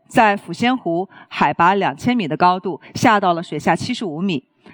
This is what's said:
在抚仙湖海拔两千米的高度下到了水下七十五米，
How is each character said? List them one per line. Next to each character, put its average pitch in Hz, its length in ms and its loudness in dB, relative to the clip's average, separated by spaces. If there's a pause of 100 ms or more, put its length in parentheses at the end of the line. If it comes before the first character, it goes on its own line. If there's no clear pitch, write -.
在 214 280 4
抚 175 160 -12
仙 240 240 0
湖 175 320 -6 (200)
海 151 240 0
拔 180 220 4
两 185 220 -2
千 247 200 -2
米 190 120 -2
的 151 80 -4
高 180 240 2
度 170 200 -8 (140)
下 220 240 4
到 190 140 2
了 170 100 -4
水 156 160 -8
下 170 160 0
七 - 180 -6
十 226 120 -8
五 147 160 -8
米， 185 240 -4 (300)